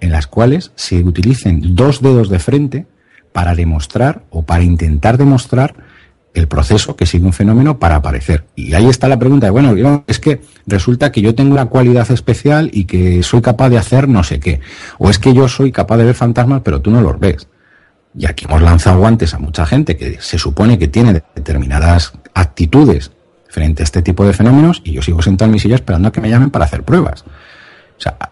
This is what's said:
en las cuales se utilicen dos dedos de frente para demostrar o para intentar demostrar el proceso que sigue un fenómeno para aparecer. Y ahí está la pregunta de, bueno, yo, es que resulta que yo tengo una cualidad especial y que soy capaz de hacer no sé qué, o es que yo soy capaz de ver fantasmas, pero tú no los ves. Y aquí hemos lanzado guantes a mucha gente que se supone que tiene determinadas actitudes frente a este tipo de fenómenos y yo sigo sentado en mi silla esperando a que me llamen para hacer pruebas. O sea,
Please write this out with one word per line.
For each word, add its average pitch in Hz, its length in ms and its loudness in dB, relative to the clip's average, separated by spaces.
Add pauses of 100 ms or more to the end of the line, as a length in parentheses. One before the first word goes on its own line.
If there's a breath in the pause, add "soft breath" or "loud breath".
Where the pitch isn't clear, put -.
en 87 120 -2
las 78 140 -2
cuales 131 480 -2
se - 280 -2
utilicen 87 720 0
dos 127 280 2
dedos 123 260 2
de 95 100 -2
frente 135 480 -4 (460 soft breath)
para 87 220 -2
demostrar 85 760 -2
o 82 120 -8
para 85 200 0
intentar 85 540 0
demostrar 135 580 0 (600 soft breath)
el 82 140 0
proceso 71 480 -2
que 90 100 -2
sigue 87 180 0
un 92 80 2
fenómeno 123 460 0
para 82 180 0
aparecer. 69 480 -4 (120)
Y 62 180 -6
ahí 101 120 4
está 131 220 2
la 131 100 0
pregunta 127 280 2
de, 95 60 0
bueno, 127 220 2
yo, 143 320 0
es - 120 -4
que 143 240 -2 (240 loud breath)
resulta 120 440 -2
que 104 120 -2
yo 113 120 2
tengo 135 180 2
una 135 140 0
cualidad 123 440 2
especial 143 640 0
y 98 100 -2
que 90 380 0
soy - 180 0
capaz 123 300 0
de 120 80 4
hacer 127 280 0
no 117 160 2
sé 76 160 -4
qué, 71 220 -4 (380 loud breath)
o - 100 0
es 95 100 2
que 131 140 2
yo 131 160 4
soy 131 240 -2
capaz - 240 -2
de 117 80 2
ver 123 100 2
fantasmas, 123 480 0
pero 69 200 -2
tú 95 80 -2
no 113 100 2
los 76 180 0
ves. 80 300 -4 (680 soft breath)
Y - 60 -6
aquí 73 220 -6
hemos 80 160 2
lanzado 85 360 4
guantes 110 360 0
a - 40 -10
mucha 76 280 -6
gente 143 280 -2
que - 260 -10
se - 180 -8
supone 87 400 0
que 80 100 -2
tiene 101 340 2 (120)
determinadas 71 800 -2 (180)
actitudes 87 800 0 (340)
frente 80 360 -4
a - 20 0
este - 160 -2
tipo 92 240 0
de 101 80 4
fenómenos 139 520 2
y - 80 -8
yo 65 100 -6
sigo 82 180 -2
sentado 98 280 0
en 110 40 4
mi 107 60 0
silla 104 160 0
esperando 101 340 -2
a 110 40 -2
que - 100 -4
me 110 80 -2
llamen 127 200 2
para - 140 -2
hacer 73 180 -4
pruebas. 156 420 -2 (760 loud breath)
O - 20 -20
sea, - 160 -8 (160)